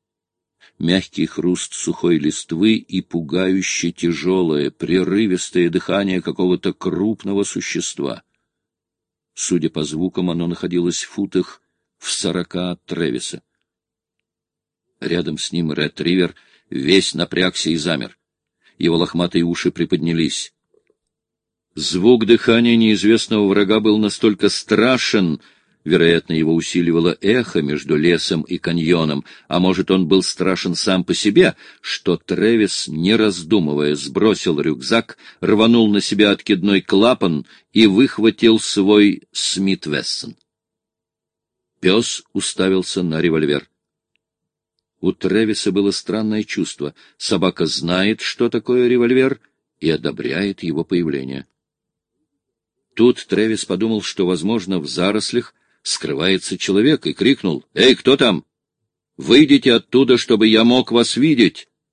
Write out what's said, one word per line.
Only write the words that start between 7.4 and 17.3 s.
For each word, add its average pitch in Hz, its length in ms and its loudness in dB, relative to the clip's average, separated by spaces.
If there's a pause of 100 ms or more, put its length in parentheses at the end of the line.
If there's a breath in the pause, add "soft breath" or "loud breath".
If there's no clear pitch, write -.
существа. - 760 -8 (1120)
Судя 82 380 -2
по 78 120 -6
звукам, 87 460 -4
оно 85 180 -4
находилось 87 580 -4
в - 40 -14
футах - 540 -6 (340)
в - 160 -12
сорока 90 600 -6
от 87 120 -14
Трэвиса. 76 580 -6 (1600)
Рядом 82 380 -4
с - 140 -8
ним 80 200 -2
Ред 76 300 -4
Ривер 87 320 0 (340 soft breath)
весь 82 460 0
напрягся 87 560 -4